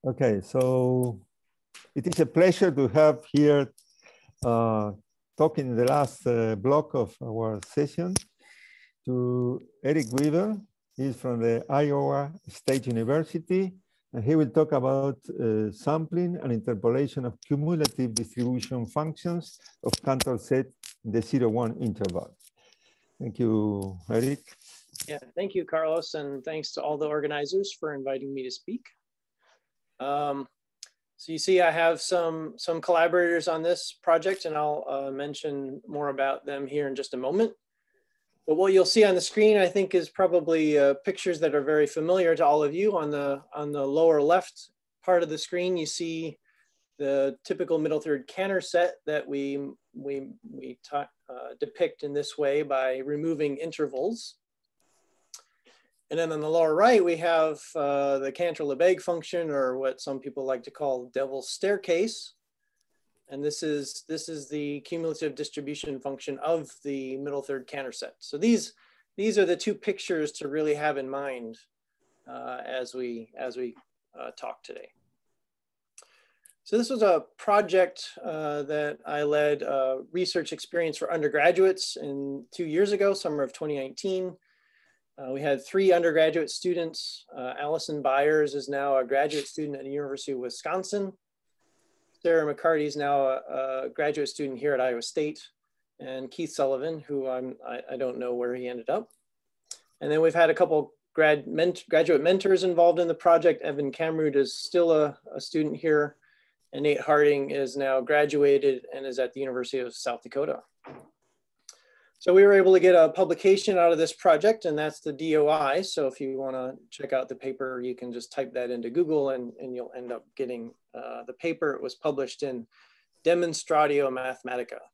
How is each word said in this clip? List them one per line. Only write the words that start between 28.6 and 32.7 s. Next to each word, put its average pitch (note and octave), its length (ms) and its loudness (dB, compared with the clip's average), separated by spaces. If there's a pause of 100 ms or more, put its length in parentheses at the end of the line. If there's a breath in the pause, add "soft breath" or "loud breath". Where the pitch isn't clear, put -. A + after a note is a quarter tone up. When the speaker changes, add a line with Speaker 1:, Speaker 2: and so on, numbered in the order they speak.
Speaker 2:
Um, C#3+ 460 -4 (680)
so - 160 -12
you D#3+ 60 -6
see, F#3 220 4
I E3+ 100 6
have E3 300 2
some, E3 560 -2
some E3 240 -4